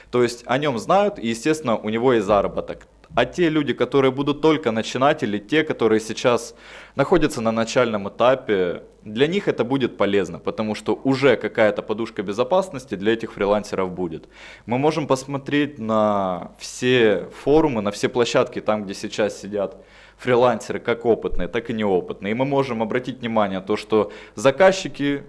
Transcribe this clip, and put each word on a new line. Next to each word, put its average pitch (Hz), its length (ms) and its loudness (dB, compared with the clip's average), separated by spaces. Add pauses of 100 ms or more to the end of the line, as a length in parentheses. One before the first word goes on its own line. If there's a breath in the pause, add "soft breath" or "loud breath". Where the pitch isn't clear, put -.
То - 140 2
есть 120 240 -2
о 127 100 0
нём 143 220 -2
знают, 196 400 0
и, 113 80 -6
естественно, 120 560 0
у 107 60 -4
него 117 240 2
есть 107 120 2
заработок. 95 640 0 (280)
А 123 100 4
те 165 240 0
люди, 147 240 0
которые 131 380 2
будут 143 300 -2
только 151 300 2
начинать, 127 520 0
или 104 160 -2
те, 151 240 0
которые 110 360 2
сейчас 113 560 -2 (400 loud breath)
находятся 143 460 2
на 113 100 2
начальном 110 560 0
этапе, 104 760 2 (220)
для 113 240 0
них 196 200 -2
это 131 160 -2
будет 123 340 -2
полезно, 98 420 0
потому 107 360 -4
что - 280 -4
уже 131 320 4
какая-то 107 460 2
подушка 110 420 -6
безопасности 131 720 -2
для 101 180 0
этих 113 180 -6
фрилансеров 98 600 -2
будет. 85 380 -8 (380 loud breath)
Мы 117 100 -2
можем 151 300 0
посмотреть 139 720 -2
на 104 800 0
все 113 640 2 (180)
форумы, 143 380 4
на 101 80 -2
все 110 200 -2
площадки, 120 520 0
там, 107 220 -2
где 98 100 -10
сейчас 104 480 -4
сидят 98 340 -6 (420 loud breath)
фрилансеры, 120 600 2
как - 260 -4
опытные, 92 420 2
так 117 220 -6
и 120 40 -4
неопытные. 98 580 -2
И 110 40 -2
мы 131 100 0
можем 131 360 -2
обратить 123 400 -4
внимание 104 380 0
на 92 60 -10
то, 107 120 -2
что - 340 0 (240 loud breath)
заказчики 143 920 2